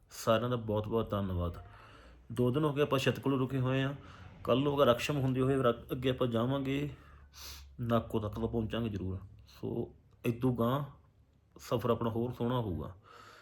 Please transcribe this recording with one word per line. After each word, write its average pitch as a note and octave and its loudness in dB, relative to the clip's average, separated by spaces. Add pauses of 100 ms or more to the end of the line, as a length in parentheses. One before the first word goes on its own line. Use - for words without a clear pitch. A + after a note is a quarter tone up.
(120)
ਸਾਰਿਆਂ A#2 2
ਦਾ B2 0
ਬਹੁਤ G#2+ -2
ਬਹੁਤ A2 0
ਧੰਨਵਾਦ। F#2 -2 (720)
ਦੋ B2 2
ਦਿਨ D3+ 2
ਹੋ D3 2
ਗਏ C#3+ 0
ਆਪਾਂ C#3 2
ਛੱਤ B2+ 2
ਕੋਲ C3+ 2
ਰੁਕੇ C3 0
ਹੋਏ C3 2
ਹਾਂ। C#3 -2 (500)
ਕੱਲ੍ਹ B2 4
ਨੂੰ C#3+ 2
ਅਗਰ C3+ 6
ਅਕਸ਼ਮ C#3+ 2
ਹੁੰਦੀ C3 2
ਹੋਏ C3+ 4
ਫਿਰ B2+ 4
ਅੱਗ-, - -2
ਅੱਗੇ C3 0
ਆਪਾਂ B2+ 0
ਜਾਵਾਂਗੇ, C3+ 0 (920)
ਨਾਕੋ A#2 0
ਤੱਕ G#2 -4
ਤਾਂ A2+ -2
ਪਹੁੰਚਾਂਗੇ A2+ -2
ਜ਼ਰੂਰ। F#2 -4 (300)
ਸੋ A2+ -6 (320)
ਇਦੋਂ B2 2
ਗਾਂਹ B2 0 (760)
ਸਫ਼ਰ A#2+ 0
ਆਪਣਾ A#2 2
ਹੋਰ A#2 -2
ਸੋਹਣਾ A#2+ 0
ਹੋਊਗਾ, F#2+ -4 (540)